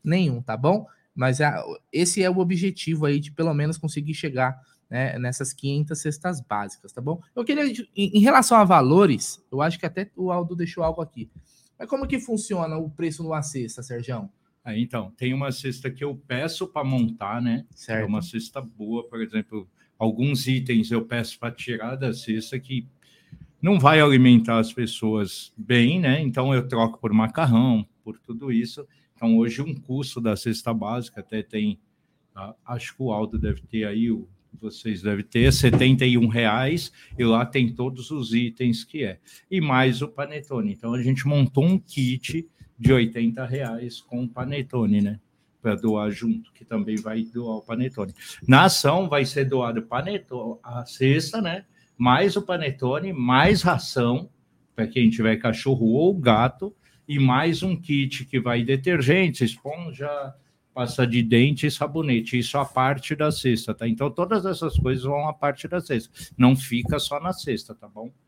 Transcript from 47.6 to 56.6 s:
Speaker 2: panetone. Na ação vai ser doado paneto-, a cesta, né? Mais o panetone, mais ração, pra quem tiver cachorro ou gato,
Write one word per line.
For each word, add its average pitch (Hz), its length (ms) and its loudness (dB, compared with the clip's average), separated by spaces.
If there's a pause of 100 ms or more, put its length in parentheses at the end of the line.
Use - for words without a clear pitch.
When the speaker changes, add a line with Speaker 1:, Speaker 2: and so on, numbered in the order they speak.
Speaker 2:
panetone. 117 520 -6 (340)
Na 135 160 10
ação 180 420 2
vai 143 200 0
ser 139 180 -2
doado 120 380 -2
paneto-, 123 800 -8
a 120 240 -12
cesta, 156 560 0
né? 180 240 -6 (320)
Mais 135 380 4
o 202 40 0
panetone, 160 720 -4
mais 139 480 4
ração, 139 680 0 (440)
pra 113 120 -2
quem 113 240 4
tiver 110 260 2
cachorro 113 520 0
ou 156 260 4
gato, 131 600 2 (320)